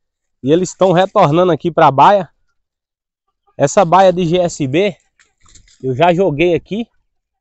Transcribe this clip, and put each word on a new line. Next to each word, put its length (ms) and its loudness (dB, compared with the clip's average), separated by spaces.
e 80 -2
eles 180 0
estão 220 -2
retornando 600 0
aqui 200 -4
pra 180 2
baia. 400 2
Essa 280 0
baia 260 4
de 140 -4
G 120 -2
S 300 -4
B, 280 -2
eu 140 -6
já 180 2
joguei 420 -2
aqui 320 -10